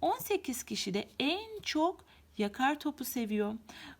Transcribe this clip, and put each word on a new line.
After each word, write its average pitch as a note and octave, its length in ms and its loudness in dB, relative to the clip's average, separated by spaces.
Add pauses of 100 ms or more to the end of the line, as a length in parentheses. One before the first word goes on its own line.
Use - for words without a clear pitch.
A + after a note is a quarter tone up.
On F#4 160 4
sekiz G4 460 0
kişi G3 300 -2
de G3+ 160 -2 (100)
en G4+ 420 0
çok E4 440 2 (320)
yakar B3+ 420 2
topu D4 260 -4
seviyor. G#3+ 480 0 (460)